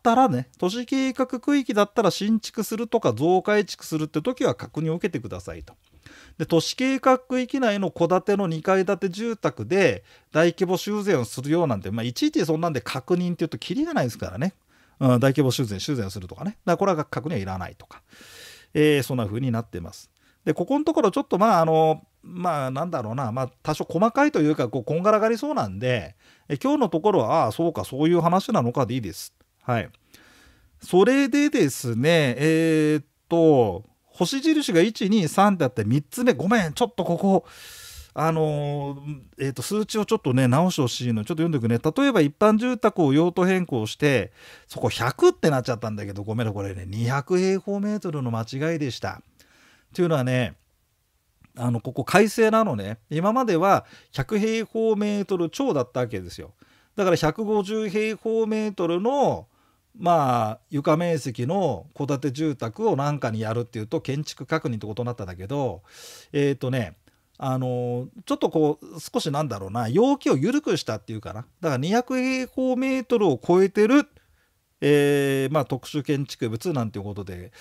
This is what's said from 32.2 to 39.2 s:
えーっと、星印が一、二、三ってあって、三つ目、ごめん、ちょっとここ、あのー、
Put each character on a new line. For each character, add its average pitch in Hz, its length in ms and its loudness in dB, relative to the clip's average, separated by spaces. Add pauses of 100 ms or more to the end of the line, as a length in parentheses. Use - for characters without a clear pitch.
え 156 600 2
ー 147 40 -6
っ - 40 -16 (240)
と、 131 560 4 (200)
星 220 360 -2
印 302 300 2
が 165 100 6
一、 214 280 2
二、 196 180 2
三 196 280 4
っ - 20 -2
て 156 80 2
あ - 20 4
っ 123 60 -6
て、 - 100 -2
三 127 200 2
つ - 200 -6
目、 240 100 6
ご 143 140 -4
め 208 200 2
ん、 147 60 -6
ち - 80 -2
ょ 165 40 2
っ 160 100 -4
と 185 80 -2
こ 170 140 -2
こ、 196 280 2 (680)
あ 160 180 0
の 147 640 -2
ー、 143 240 -12 (200)